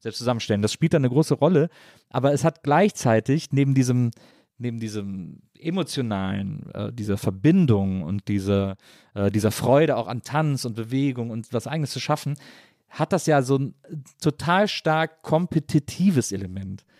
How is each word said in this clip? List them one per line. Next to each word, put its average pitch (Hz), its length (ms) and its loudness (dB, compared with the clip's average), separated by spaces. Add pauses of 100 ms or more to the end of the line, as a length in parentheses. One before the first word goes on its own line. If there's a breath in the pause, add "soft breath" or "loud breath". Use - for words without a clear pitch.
selbst 110 180 -8
zusammenstellen. 117 440 0
Das 107 100 2
spielt - 200 2
da 170 60 4
eine 131 100 2
große 143 260 4
Rolle, 160 340 4 (420 soft breath)
aber 131 220 2
es 143 120 2
hat 160 200 0
gleichzeitig 139 880 2
neben 139 220 4
diesem, 123 360 2 (480 soft breath)
neben 117 220 -8
diesem 101 600 -8 (200)
emotionalen, 101 1160 -4
äh, 107 180 -6
dieser 107 260 -4
Verbindung 98 840 2
und 92 260 -6
dieser, 98 480 0 (380 soft breath)
äh, 101 160 0
dieser 104 200 2
Freude 143 460 2
auch 117 120 -4
an 113 140 -8
Tanz 147 420 -2
und 120 100 -8
Bewegung 120 560 -4
und 113 220 -10
was 117 140 -4
Eigenes 143 260 -4
zu 127 80 -8
schaffen, 147 360 -4 (540 loud breath)
hat - 220 -4
das 185 140 0
ja 147 160 4
so 135 140 2
ein 135 180 -2 (460)
total 170 480 0
stark 160 540 -2
kompetitives 160 1080 0
Element. 95 520 -10 (160 soft breath)